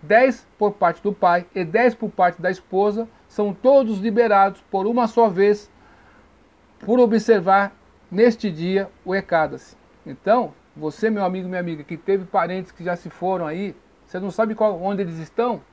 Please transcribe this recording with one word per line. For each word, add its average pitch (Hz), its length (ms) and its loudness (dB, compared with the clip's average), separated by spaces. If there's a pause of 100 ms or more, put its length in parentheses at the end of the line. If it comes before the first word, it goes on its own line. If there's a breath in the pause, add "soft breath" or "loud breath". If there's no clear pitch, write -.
dez 226 440 2 (120)
por 208 140 0
parte 170 300 -2
do 202 100 -2
pai 175 420 0
e 185 100 -4
dez 226 300 0
por 220 160 -8
parte 175 300 0
da 180 100 -2
esposa, 202 580 -2 (200 soft breath)
são 208 240 -4
todos 254 460 4
liberados 202 600 2 (100)
por 190 160 -2
uma 233 220 0
só 226 200 4
vez 202 420 0 (1080 soft breath)
por 233 200 2
observar 202 720 2 (360)
neste 220 440 2
dia 185 360 -4 (160)
o 185 100 -4
Ekadasi. 160 600 -4 (300)
Então, 190 480 -2 (220)
você, 156 340 -4
meu 202 140 -2
amigo, 185 240 -4
minha 180 120 -6
amiga, 165 220 -8
que 160 140 -12
teve 196 280 -2
parentes 180 460 -4
que - 140 -18
já 175 100 -4
se 175 160 -14
foram 175 360 -4
aí, 175 280 -8 (320)
você 185 140 -10
não 196 100 -8
sabe 220 240 -2
qual, 214 260 -2
onde 196 220 -4
eles 170 160 -8
estão? 208 420 -4 (120)